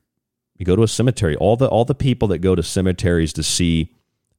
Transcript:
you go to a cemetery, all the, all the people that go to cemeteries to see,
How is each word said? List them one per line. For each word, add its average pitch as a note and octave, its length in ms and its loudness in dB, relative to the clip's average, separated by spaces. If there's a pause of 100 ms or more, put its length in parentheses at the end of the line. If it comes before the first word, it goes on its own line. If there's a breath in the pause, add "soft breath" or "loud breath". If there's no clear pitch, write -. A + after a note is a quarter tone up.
(580)
you F2+ 80 -10
go F2+ 100 2
to A2+ 80 4
a A2+ 40 4
cemetery, G#2+ 480 0
all G#2 220 2
the, C3 100 2
all A2 160 2
the C3+ 120 -4
people B2 340 0
that F2 100 -2
go F#2 160 2
to E2 80 0
cemeteries F2 680 0
to D#2 100 -4
see, E2 500 -2 (460)